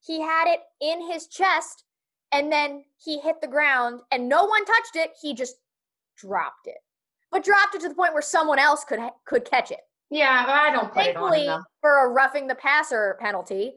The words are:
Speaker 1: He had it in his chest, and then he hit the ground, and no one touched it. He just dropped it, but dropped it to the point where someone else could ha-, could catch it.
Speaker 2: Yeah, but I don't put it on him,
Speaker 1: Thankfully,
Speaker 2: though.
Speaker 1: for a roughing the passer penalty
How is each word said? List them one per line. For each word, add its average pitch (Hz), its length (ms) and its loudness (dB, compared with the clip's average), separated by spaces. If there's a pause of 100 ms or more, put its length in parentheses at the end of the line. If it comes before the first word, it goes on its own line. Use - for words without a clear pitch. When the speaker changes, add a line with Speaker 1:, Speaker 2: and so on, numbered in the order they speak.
Speaker 1:
He 320 160 -6
had 320 260 0
it 339 120 2 (220)
in 320 280 -4
his 330 180 -8
chest, 349 580 -2 (480)
and 285 180 0
then 285 320 -2 (140)
he 302 220 -8
hit 320 220 -4
the 302 60 -8
ground, 254 540 0 (100)
and 247 160 -2
no 311 180 4
one 415 200 0
touched 466 320 0
it. 320 240 -2
He 294 120 -8
just 240 220 -8 (640)
dropped 180 500 -8
it, - 100 -18 (540)
but - 120 -2
dropped 403 320 4
it 320 60 -8
to 339 80 -6
the 285 60 -12
point 349 180 0
where 302 80 -2
someone 302 380 0
else 294 240 2
could 220 160 -6
ha-, 226 140 -10 (120)
could 240 200 0
catch 247 260 -2
it. - 80 -12 (300)
Speaker 2:
Yeah, 262 360 2
but 269 100 0
I 294 160 4
don't 247 220 -2
put 403 120 2
it 523 120 0
on - 80 -6
him, 359 80 2
Speaker 1:
Thankfully, 294 140 2
Speaker 2:
though. 170 160 -4 (180)
Speaker 1:
for 285 240 6
a 247 40 0
roughing 269 380 0
the 254 80 -4
passer 269 640 0
penalty 202 580 -6